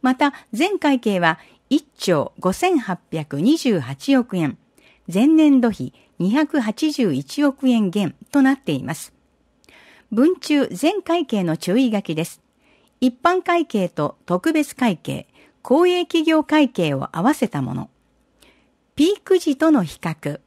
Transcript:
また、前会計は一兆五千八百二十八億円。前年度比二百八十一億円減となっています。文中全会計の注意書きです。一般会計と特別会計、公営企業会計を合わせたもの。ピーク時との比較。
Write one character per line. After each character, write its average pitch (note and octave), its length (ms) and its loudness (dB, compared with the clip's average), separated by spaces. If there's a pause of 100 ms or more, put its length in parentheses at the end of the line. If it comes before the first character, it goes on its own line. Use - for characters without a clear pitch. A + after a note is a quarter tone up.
ま C4 140 0
た、 C#4+ 180 0 (180)
前 F4 260 -2
会 C#4 220 0
計 G3+ 180 -2
は E3+ 200 2 (320)
一 C#4+ 160 0 (100)
兆 D#3+ 440 -2
五 F3+ 120 0
千 F4+ 260 0
八 G3+ 220 -6 (100)
百 D3 300 -6
二 B3+ 160 2
十 A3+ 240 0
八 C3+ 360 -2
億 A#3+ 200 -2
円。 D3+ 220 -2 (520)
前 G3+ 180 2
年 D4+ 340 6
度 A#3+ 80 2
比 B2+ 240 -8 (240)
二 F3+ 120 0
百 D4+ 300 0
八 A#3 320 -2
十 G#3+ 220 0
一 C#3+ 300 -4
億 C4+ 240 0
円 A3+ 200 2
減 F#3 260 -2 (160)
と C#4+ 120 2
な C4+ 100 4
っ C#4 80 -4
て - 120 -4
い B2+ 120 -4
ま D3+ 100 -6
す。 - 200 -18 (1000)
文 C#4 280 4
中 D4 320 0
全 F4 300 -2
会 E4+ 220 -2
計 G#3 200 -2
の D#3+ 120 -2
注 F#3 220 -2
意 B3+ 140 2
書 G3+ 100 -2
き D#3+ 140 -6
で D#3 80 -2
す。 - 180 -18 (580)
一 B3+ 160 0
般 F#4 280 0
会 F4 200 0
計 F#3 240 -2
と - 380 -6
特 F3+ 260 -2
別 D4+ 220 -2
会 A3 220 -2
計、 - 320 -12 (340)
公 D#4+ 240 2
営 F4+ 180 0
企 E4 200 -2
業 D#4+ 180 2
会 D4+ 260 2
計 D#3 260 -2
を - 220 -8
合 E3 60 -4
わ A#3+ 100 2
せ C4+ 140 -2
た C#3+ 160 -4
も B2+ 120 -6
の。 - 160 -10 (1040)
ピ D#4+ 160 2
ー G4+ 100 -6
ク F#4 160 2
時 D4+ 180 -2
と D#4+ 140 2
の B3+ 140 4
比 - 160 -12
較。 D#3 460 -8